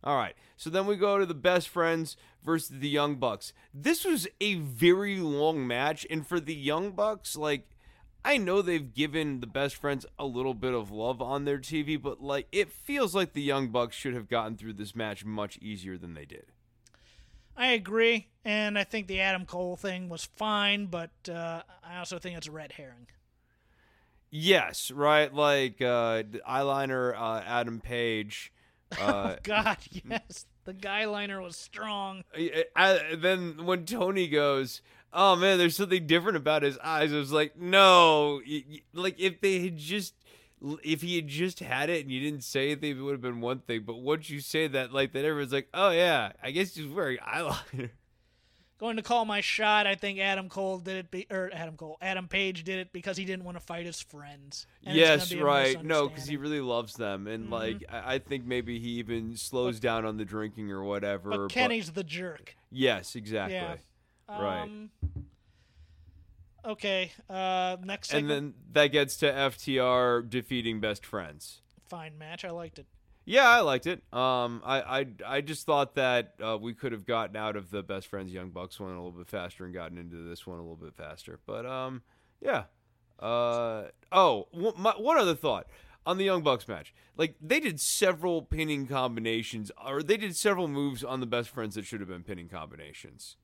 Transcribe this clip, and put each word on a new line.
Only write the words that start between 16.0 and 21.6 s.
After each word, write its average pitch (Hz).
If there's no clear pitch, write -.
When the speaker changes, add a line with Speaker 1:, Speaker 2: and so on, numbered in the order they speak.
Speaker 1:
they 73
did. -
Speaker 2:
I 247
agree, 226
and 208
I 196
think 208
the 190
Adam 190
Cole 180
thing 185
was 165
fine, 202
but, 170
uh, 165